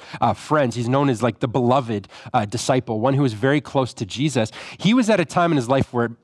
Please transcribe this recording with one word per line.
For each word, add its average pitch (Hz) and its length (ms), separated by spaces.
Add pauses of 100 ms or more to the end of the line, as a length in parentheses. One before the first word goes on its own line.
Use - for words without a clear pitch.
(220)
uh, 113 120
friends. 135 420
He's 117 120
known 139 220
as, 113 140
like, 117 160
the - 80
beloved, 120 600 (240)
uh, 113 140
disciple, 120 560
one 135 140
who 143 80
was 123 100
very 135 280
close 131 340
to 117 100
Jesus. 117 460 (260)
He 202 160
was 240 160
at 208 100
a 160 60
time 170 260
in 151 60
his 120 100
life 131 240
where 120 200 (120)